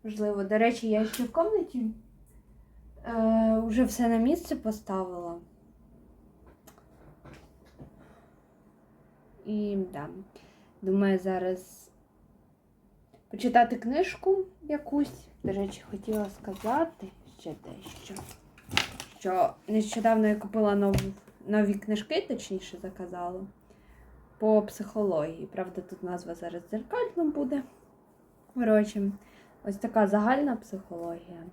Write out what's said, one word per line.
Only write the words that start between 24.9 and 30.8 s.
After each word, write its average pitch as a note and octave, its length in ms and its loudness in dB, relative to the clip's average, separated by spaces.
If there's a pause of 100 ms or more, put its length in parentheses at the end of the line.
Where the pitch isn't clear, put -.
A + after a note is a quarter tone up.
Правда, F#3 360 -8
тут F#3 220 -14
назва F3 320 -8
зараз E3+ 260 -10 (100)
дзеркально E4+ 600 -2
буде. C#4+ 320 -2 (880)
Коротше, G#3+ 580 4 (520)
ось G3+ 140 -4
така G#3+ 300 4
загальна A#3 480 2
психологія. E3+ 960 -12